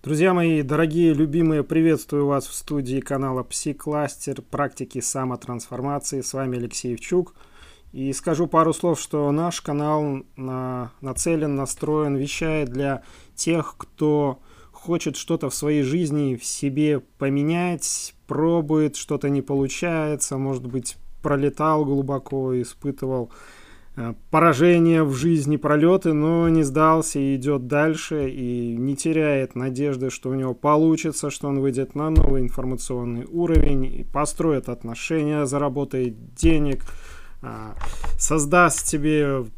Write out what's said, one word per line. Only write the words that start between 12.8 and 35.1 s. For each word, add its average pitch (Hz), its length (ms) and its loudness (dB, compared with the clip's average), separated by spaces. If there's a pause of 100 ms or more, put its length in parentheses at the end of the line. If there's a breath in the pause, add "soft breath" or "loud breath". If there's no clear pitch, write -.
тех, 165 440 -2
кто 147 600 -2 (320 soft breath)
хочет 165 440 -4
что-то 156 320 -4
в - 60 -6
своей 147 280 0
жизни, 143 520 0
в 117 100 -10
себе 143 560 0
поменять, 156 1120 -2 (120)
пробует, 156 680 0
что-то 143 340 -4
не 143 100 0
получается, 143 960 -2
может 131 300 -4
быть, 123 320 -8 (240)
пролетал 147 640 2
глубоко, 135 720 -2
испытывал, 131 680 -6 (680 loud breath)
э, 117 160 -6 (180)
поражения 165 760 6
в 139 100 0
жизни, 147 420 2
пролёты, 160 560 4
но 165 360 2
не 160 160 6
сдался 156 540 4
и 139 180 0
идёт 131 300 -2
дальше, 151 600 0
и 120 480 -4
не 135 200 -2
теряет 151 580 0
надежды, 131 560 -2
что - 200 -8
у 131 40 -2
него 131 180 -2
получится, 151 760 2
что 143 180 -6
он 139 120 0
выйдет 135 340 -2
на 151 160 -4
новый 147 320 6
информационный 123 840 -4
уровень, 156 600 4
и 131 200 -2
построит 147 640 -2
отношения, 147 800 -2